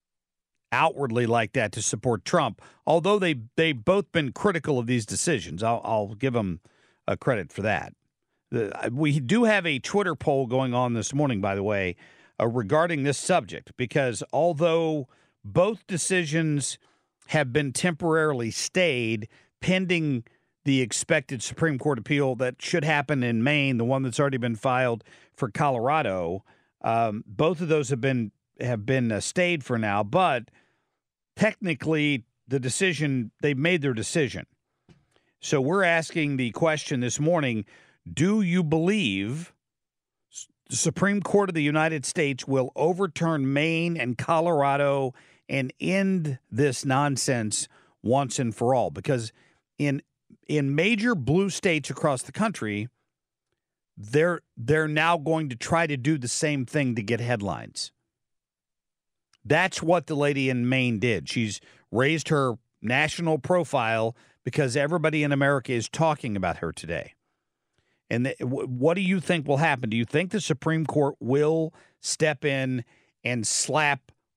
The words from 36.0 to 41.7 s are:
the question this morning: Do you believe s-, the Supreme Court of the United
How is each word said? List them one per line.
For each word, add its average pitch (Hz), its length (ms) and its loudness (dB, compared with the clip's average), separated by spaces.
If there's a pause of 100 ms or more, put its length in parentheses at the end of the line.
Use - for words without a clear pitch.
the 123 140 0
question 151 500 0
this 123 200 -2
morning: 147 440 0 (480)
Do 202 300 2
you 180 200 2
believe 160 920 0 (760)
s-, - 160 -18 (220)
the 117 80 -6
Supreme 196 460 0
Court 202 260 2
of 175 60 -4
the 160 80 0
United 156 420 0